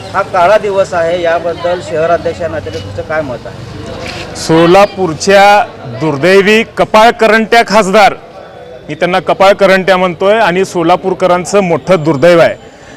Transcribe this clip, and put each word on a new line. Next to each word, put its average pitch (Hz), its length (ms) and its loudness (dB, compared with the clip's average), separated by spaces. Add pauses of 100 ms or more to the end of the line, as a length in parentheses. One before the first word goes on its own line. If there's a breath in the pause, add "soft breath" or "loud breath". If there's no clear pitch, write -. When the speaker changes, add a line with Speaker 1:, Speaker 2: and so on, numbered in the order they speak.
(140)
Speaker 1:
हा 180 80 -2
काळा 190 360 2
दिवस 196 360 -2
आहे. 170 280 -2
याबद्दल 170 580 -4 (100)
शहराध्यक्षा 165 580 -2
नात्याने 160 320 -10
तुमचं - 220 -12
काय 156 200 -6
मत 127 240 -8
आहे? - 320 -16 (580)
Speaker 2:
सोलापूरच्या 190 1300 2 (340)
दुर्दैवी 180 640 2
कपाळकरंट्या 220 1040 2
खासदार, 190 460 2 (760)
मी 151 60 -10
त्यांना 180 240 -2
कपाळकरंट्या 190 760 2
म्हणतोय, 185 380 0
आणि 190 300 0
सोलापूरकरांचं 180 920 0
मोठं 175 440 0
दुर्दैव 165 360 4
आहे. 123 160 2 (420 loud breath)